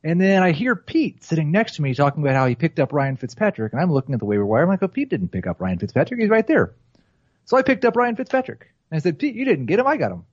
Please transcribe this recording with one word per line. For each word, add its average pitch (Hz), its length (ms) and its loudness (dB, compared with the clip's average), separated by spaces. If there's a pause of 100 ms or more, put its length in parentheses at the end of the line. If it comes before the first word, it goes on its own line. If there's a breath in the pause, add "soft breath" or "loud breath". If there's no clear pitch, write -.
And 170 140 2
then 190 220 4
I 180 100 4
hear 226 240 0
Pete - 480 -4
sitting 156 260 0
next 214 260 0
to 151 60 -2
me 135 120 0
talking 143 280 0
about 135 120 2
how 131 120 2
he 123 80 2
picked 160 240 -2
up 139 140 0
Ryan 139 240 -2
Fitzpatrick, 123 560 -4
and 123 80 -4
I'm 180 100 0
looking 139 220 0
at 120 80 -2
the 104 60 -4
waiver 104 180 0
wire. 110 200 2
I'm 180 40 2
like, 190 140 0
"Oh, 190 60 -2
Pete 269 200 -4
didn't 90 220 -4
pick 92 160 -6
up 87 160 -6
Ryan 92 160 -4
Fitzpatrick. 156 420 -2
He's 220 80 0
right 220 180 2
there." 214 280 2 (720)
So 233 100 0
I 262 60 4
picked 262 240 2
up 233 100 2
Ryan 240 180 0
Fitzpatrick. - 540 -4 (220)
And 160 80 -2
I - 20 -2
said, 160 180 -2
"Pete, 277 160 -4
you 247 120 -4
didn't 156 180 0
get 160 140 2
him. 254 80 2
I 294 100 2
got 120 160 -2
him. 87 200 -14